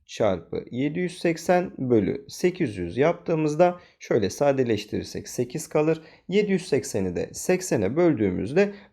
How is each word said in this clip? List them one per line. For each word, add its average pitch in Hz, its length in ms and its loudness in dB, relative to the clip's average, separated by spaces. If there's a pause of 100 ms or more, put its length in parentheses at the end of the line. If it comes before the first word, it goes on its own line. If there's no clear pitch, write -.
çarpı 90 640 -2
yedi 147 280 -2
yüz 175 200 -4
seksen 180 600 0
bölü 117 500 2
sekiz 165 480 -2
yüz 87 200 -6
yaptığımızda 165 840 2 (180)
şöyle 107 320 0
sadeleştirirsek 117 1000 0
sekiz 127 400 -6
kalır. 160 340 0 (260)
Yedi 196 240 2
yüz 170 160 -2
sekseni 98 480 -2
de 82 160 -4
seksene 143 640 0
böldüğümüzde 135 760 2 (200)